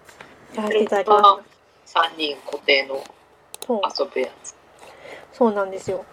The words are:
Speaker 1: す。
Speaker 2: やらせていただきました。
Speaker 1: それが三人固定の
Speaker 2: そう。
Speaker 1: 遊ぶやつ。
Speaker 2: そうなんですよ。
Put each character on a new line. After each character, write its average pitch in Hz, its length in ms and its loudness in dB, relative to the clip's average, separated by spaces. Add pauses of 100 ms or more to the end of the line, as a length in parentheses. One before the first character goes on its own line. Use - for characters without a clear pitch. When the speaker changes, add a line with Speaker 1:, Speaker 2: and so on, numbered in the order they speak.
Speaker 1:
す。 - 80 -20 (380)
Speaker 2:
や 214 80 -6
ら 214 60 -4
せ 214 60 -2
て 214 80 2
い 208 60 0
た 208 80 -2
だ 196 80 0
き 196 40 -4
ま 214 80 6
し 208 60 8
た。 208 60 10
Speaker 1:
そ 196 80 6
れ - 20 -14
が - 60 -18 (420)
三 165 320 -2
人 147 260 -4
固 143 140 -8
定 139 260 2
の 135 180 -8 (640)
Speaker 2:
そ 240 100 -2
う。 202 40 -4 (180)
Speaker 1:
遊 - 80 -2
ぶ - 140 -6
や 127 80 -4 (140)
つ。 - 120 -20 (800)
Speaker 2:
そ - 140 2
う 214 60 2
な 202 120 -2
ん 190 60 -6
で 190 80 -10
す - 120 -8
よ。 185 220 -6